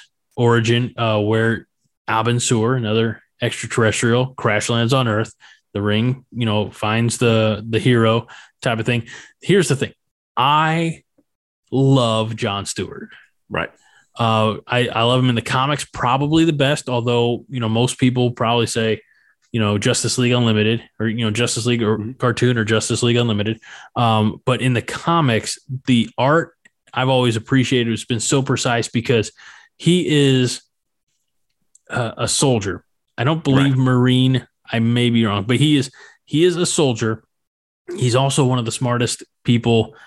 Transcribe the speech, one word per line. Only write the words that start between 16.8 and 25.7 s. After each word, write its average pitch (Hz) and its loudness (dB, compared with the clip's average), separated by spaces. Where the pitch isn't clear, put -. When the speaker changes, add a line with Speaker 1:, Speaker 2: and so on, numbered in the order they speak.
Speaker 1:
although, 120 -2
you 127 -8
know, 117 -2
most 117 0
people 127 2
probably 117 0
say, 110 -2
you 117 -2
know, 104 0
Justice 117 -2
League 123 0
Unlimited 113 0
or, 110 -2
you 113 -4
know, 110 -2
Justice 113 -2
League 120 0
or 107 0
Speaker 2:
Mm-hmm. 104 -8
Speaker 1:
cartoon 123 0
or 110 0
Justice 110 -2
League 120 2
Unlimited. 110 -2
Um, 110 2
but 123 -2
in 127 0
the 113 -2
comics, 143 -2